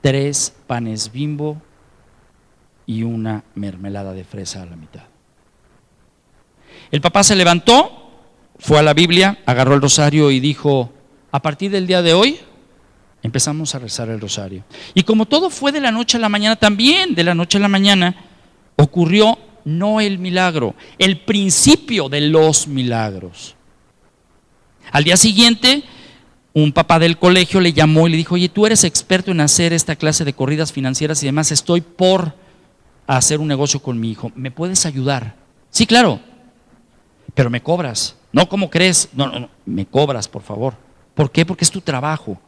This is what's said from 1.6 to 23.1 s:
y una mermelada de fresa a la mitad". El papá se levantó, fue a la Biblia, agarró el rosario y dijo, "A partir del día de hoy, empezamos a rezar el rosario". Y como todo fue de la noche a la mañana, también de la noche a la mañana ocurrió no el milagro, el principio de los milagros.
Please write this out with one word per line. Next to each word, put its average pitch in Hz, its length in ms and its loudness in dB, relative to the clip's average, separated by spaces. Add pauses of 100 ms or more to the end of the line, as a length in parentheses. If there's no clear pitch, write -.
y 113 180 -8
una 110 400 -8 (100)
mermelada 98 600 -12
de 92 100 -16
fresa 95 400 -14
a - 20 -18
la 85 100 -20
mitad". 78 280 -20 (1900)
El 151 100 -2
papá 175 220 2
se 208 120 2
levantó, 185 600 4 (640)
fue 147 200 2
a 151 40 4
la 151 100 4
Biblia, 175 520 2
agarró 131 300 4
el 139 60 4
rosario 147 500 4
y 131 80 2
dijo, 135 520 -2 (400)
"A 139 100 -2
partir 156 300 -4
del 190 160 -2
día 180 140 2
de 170 120 4
hoy, 240 260 2 (840)
empezamos 147 500 -4
a 139 60 -10
rezar 117 300 -10
el 113 120 -8
rosario". 95 420 -12 (300)
Y 185 100 2
como 220 220 2
todo 330 240 0
fue 285 220 -4
de 294 100 -4
la 254 100 0
noche 233 260 -2
a 233 40 -2
la 214 80 0
mañana, 208 260 0
también 254 600 2
de 165 80 0
la 170 120 0
noche 175 220 -2
a 196 40 2
la 202 60 2
mañana 196 480 2 (600)
ocurrió 175 600 2 (280)
no 196 360 -2
el 196 180 -2
milagro, 180 540 -2 (240)
el 190 220 2
principio 202 920 0
de 147 120 -4
los 156 460 2
milagros. 113 880 -6 (1400)